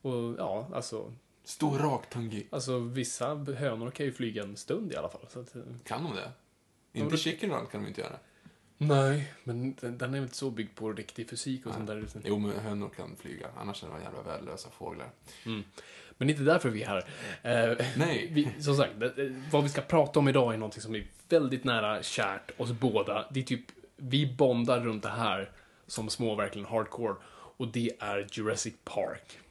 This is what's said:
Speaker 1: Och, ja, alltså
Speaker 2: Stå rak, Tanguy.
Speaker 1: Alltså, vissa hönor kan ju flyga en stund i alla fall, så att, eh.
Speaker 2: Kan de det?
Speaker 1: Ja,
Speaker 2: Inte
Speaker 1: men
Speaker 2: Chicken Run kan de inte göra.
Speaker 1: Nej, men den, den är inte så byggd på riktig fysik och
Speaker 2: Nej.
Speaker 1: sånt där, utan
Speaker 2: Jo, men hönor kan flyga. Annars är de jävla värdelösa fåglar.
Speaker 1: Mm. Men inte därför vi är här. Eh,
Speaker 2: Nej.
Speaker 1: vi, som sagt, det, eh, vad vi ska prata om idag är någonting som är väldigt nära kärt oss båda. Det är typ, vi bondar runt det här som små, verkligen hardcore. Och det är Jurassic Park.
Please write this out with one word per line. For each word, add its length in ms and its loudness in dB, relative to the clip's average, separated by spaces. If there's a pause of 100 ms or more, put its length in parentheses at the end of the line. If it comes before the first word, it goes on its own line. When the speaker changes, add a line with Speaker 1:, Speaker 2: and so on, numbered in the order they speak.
Speaker 1:
Och, 360 0
ja, 360 -2
alltså 380 -6 (320)
Speaker 2:
Stå 340 0
rak, 320 2
Tanguy. 400 -4
Speaker 1:
Alltså, 280 -2
vissa 560 -2
hönor 560 -2
kan 160 -4
ju 60 -2
flyga 300 -4
en 140 -8
stund 360 -4
i 40 -4
alla 120 -2
fall, 200 -12
så 120 -12
att, 160 -16
eh. 60 -12 (220)
Speaker 2:
Kan 200 -4
de 100 -4
det? 60 -4 (720)
Speaker 1:
Ja, 80 -4
Speaker 2:
Inte 100 0
Speaker 1:
men 80 2
Speaker 2:
Chicken 320 0
Run 160 0
kan 160 -6
de 60 -4
inte 120 -8
göra. 160 -8 (600)
Speaker 1:
Nej, 540 6 (120)
men 360 -2
den, 180 -6
den 160 -2
är 40 -2
inte 180 -4
så 140 -2
byggd 260 -6
på 160 -4
riktig 380 -10
fysik 300 -6
och 60 -12
Speaker 2:
Nej. 100 -4
Speaker 1:
sånt 100 -4
där, 100 -6
utan 280 -8
Speaker 2:
Jo, 140 2
men 200 0
hönor 380 -4
kan 200 -10
flyga. 400 -12
Annars 280 -8
är 40 -10
de 140 -10
jävla 200 -10
värdelösa 480 -8
fåglar. 400 -12 (360)
Speaker 1:
Mm. 160 -4 (560)
Men 120 4
inte 120 0
därför 280 6
vi 120 -2
är 40 -4
här. 920 0
Eh, 80 2 (100)
Speaker 2:
Nej. 360 2
Speaker 1:
vi, 300 2
som 140 4
sagt, 140 4 (100)
det, 260 0
eh, 60 -4 (180)
vad 120 8
vi 60 2
ska 120 0
prata 380 6
om 100 8
idag 260 6
är 40 -2
någonting 240 -4
som 120 -4
är 120 -4 (220)
väldigt 360 6
nära 380 4
kärt 480 -2 (100)
oss 100 0
båda. 600 2
Det 100 0
är 40 -4
typ, 200 -2 (320)
vi 380 2
bondar 460 6
runt 220 -2
det 60 -4
här 420 0 (360)
som 240 -6
små, 240 0
verkligen 320 -2
hardcore. 480 -2 (420)
Och 120 -4
det 220 0 (100)
är 320 -2
Jurassic 420 -2 (100)
Park. 540 -4 (120)